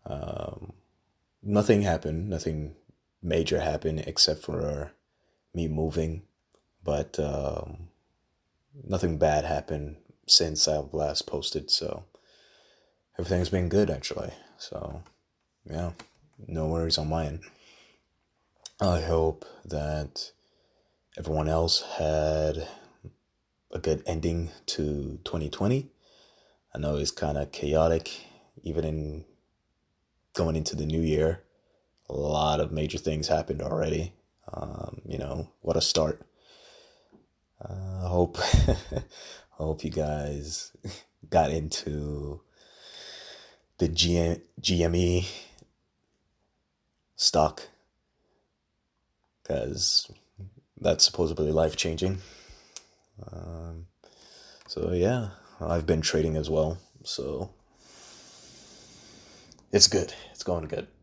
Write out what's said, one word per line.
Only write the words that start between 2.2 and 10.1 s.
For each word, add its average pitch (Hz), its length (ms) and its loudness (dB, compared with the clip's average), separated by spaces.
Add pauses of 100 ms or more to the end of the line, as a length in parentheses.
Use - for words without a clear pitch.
nothing 78 420 -4 (480)
major 82 380 2
happened 78 480 -2
except 78 340 2
for 73 520 -4 (600)
me 82 140 -2
moving, 80 560 0 (600)
but, 71 360 0
um, 76 720 -4 (960)
nothing 87 360 0
bad 76 260 4
happened 76 520 -4 (280)